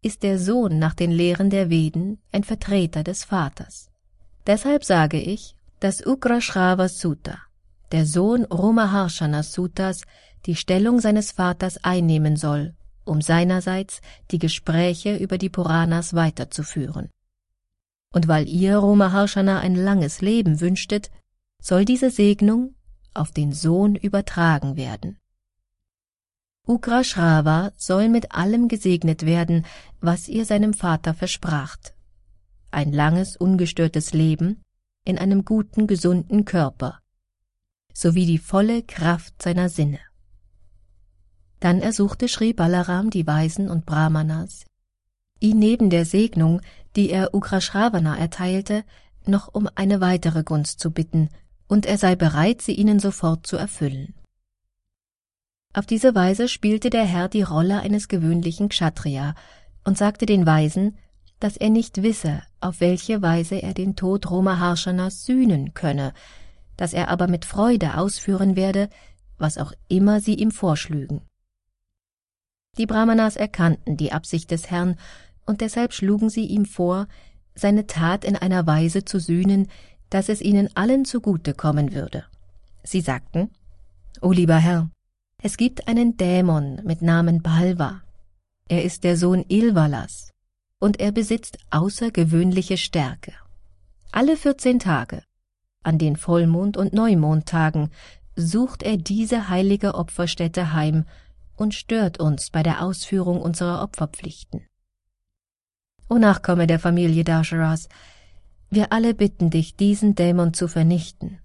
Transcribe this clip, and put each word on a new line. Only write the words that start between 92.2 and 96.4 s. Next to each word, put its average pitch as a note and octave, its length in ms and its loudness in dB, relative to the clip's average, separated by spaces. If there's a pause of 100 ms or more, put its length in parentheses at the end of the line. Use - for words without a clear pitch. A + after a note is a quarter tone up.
Stärke. - 560 -6 (800)
Alle C#4+ 240 2
vierzehn C4+ 420 0
Tage, D3+ 440 -4 (600)
an D#3+ 160 0
den D3+ 180 0
Vollmond- E3+ 600 0